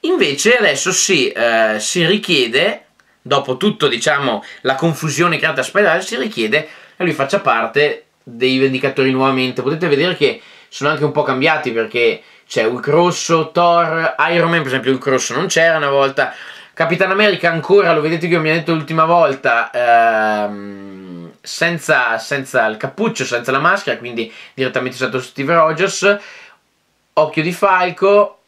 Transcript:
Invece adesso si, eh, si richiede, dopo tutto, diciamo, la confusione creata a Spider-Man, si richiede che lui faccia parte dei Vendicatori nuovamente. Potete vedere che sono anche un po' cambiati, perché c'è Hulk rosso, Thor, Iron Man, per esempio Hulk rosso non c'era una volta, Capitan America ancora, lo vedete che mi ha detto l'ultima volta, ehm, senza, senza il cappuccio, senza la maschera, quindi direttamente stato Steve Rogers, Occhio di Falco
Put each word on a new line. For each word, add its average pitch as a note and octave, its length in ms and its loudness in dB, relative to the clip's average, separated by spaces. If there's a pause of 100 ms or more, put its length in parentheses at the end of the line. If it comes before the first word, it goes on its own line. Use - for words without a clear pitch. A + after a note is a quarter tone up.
Invece A#3 560 2
adesso D#3+ 340 0
si, D#3 380 2
eh, A2+ 500 0
si E3 280 -2
richiede, E3 800 0 (340)
dopo C3 380 -2
tutto, G3 280 0
diciamo, C3 560 -2 (200)
la C3 140 -2
confusione D#3 600 -2
creata D3 240 -2
a B2 40 0
Spider-Man, F3+ 360 2
si A3 160 -8
richiede D#3 500 -2 (300)
che F#3 80 -4
lui E3 80 0
faccia C#3 280 -2
parte C3 680 0 (160)
dei B2+ 360 -2
Vendicatori C3+ 520 0
nuovamente. C3 500 0
Potete D#3 260 -2
vedere D#3 300 0
che C3+ 240 0 (280)
sono - 200 -4
anche D3+ 160 -2
un C#3 80 0
po' D3 100 0
cambiati, C3+ 480 0
perché A2+ 520 0 (260)
c'è A2+ 160 0
Hulk A#2+ 220 -2
rosso, E3 680 2
Thor, E3+ 640 2 (160)
Iron E3+ 180 2
Man, E3+ 120 2
per C#3 80 -4
esempio B2+ 240 0
Hulk C3 140 -2
rosso B2+ 280 -2
non E3 140 -2
c'era E3 280 2
una D3 140 0
volta, C#3 440 0 (380)
Capitan F3 380 0
America F#3+ 400 2
ancora, E3+ 420 2
lo D#3+ 80 2
vedete D#3+ 260 -2
che F3 120 2
mi D#3 120 0
ha D#3 40 2
detto E3 180 -2
l'ultima D#3+ 320 0
volta, C3+ 680 2
ehm, G#2 1600 0 (100)
senza, D3 800 -2
senza C3 480 -2
il G#2+ 100 -2
cappuccio, C3+ 480 -4
senza A#2+ 280 -4
la C#3 80 -2
maschera, E3+ 360 0
quindi A2+ 360 -8 (220)
direttamente B2+ 420 -4
stato A#2+ 240 -4
Steve D3 340 -4
Rogers, F3 640 2 (920)
Occhio D#3 300 0
di E3+ 100 -2
Falco F#3+ 960 2